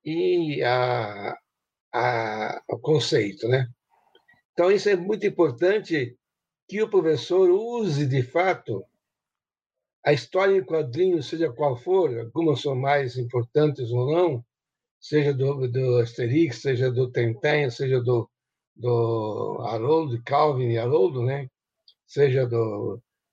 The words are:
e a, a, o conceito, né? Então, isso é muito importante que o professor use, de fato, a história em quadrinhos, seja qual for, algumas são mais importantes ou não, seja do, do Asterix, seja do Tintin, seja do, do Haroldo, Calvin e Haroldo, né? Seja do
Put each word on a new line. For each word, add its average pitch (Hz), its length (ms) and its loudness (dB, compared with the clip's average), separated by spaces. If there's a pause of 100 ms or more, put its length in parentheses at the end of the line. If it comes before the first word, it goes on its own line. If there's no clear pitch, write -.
e 165 600 -2
a, 120 760 -2 (560)
a, 113 720 -2
o - 100 -6
conceito, 117 680 0
né? 127 220 2 (800)
Então, 175 180 2
isso 208 200 2
é 196 80 4
muito 202 280 -4
importante 165 920 0 (500)
que 214 160 -2
o 214 60 -2
professor 175 600 4
use, 202 560 0
de 131 160 0
fato, 160 640 -2 (1200)
a 147 80 4
história 196 420 2
em 185 80 2
quadrinhos, 160 640 0
seja 160 240 -2
qual 143 240 -2
for, 175 440 0
algumas 135 420 -2
são 139 140 -2
mais 131 420 0
importantes 127 720 0
ou 123 240 0
não, 160 320 0 (540)
seja 147 340 2
do, 135 340 0
do 123 300 2
Asterix, 123 640 0
seja 131 300 0
do 123 200 -2
Tintin, 131 600 0
seja 131 280 0
do, 117 300 0 (460)
do 113 920 -2
Haroldo, 117 580 -2
Calvin 139 460 0
e 117 80 0
Haroldo, 131 460 0
né? 135 260 -4 (560)
Seja 135 400 2
do 113 560 -4 (320)